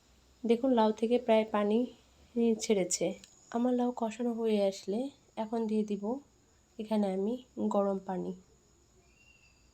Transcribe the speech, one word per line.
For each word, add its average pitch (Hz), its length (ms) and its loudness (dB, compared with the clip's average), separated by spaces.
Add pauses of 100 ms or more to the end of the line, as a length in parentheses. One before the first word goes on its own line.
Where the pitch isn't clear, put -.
(440)
দেখুন 233 300 2
লাউ 220 160 6 (100)
থেকে 233 160 2 (100)
প্রায় 220 200 4 (100)
পানি 208 220 2 (880)
ছেড়েছে। 185 420 0 (500)
আমার 247 240 2
লাউ 247 160 0
কষানো 233 380 -4
হয়ে 220 260 0 (100)
আসলে 196 300 -4 (360)
এখন 220 320 -4
দিয়ে 214 160 0
দিব 202 200 -4 (760)
এখানে 214 340 0
আমি 196 200 -2 (420)
গরম 196 220 2 (100)
পানি। 180 240 -6 (1400)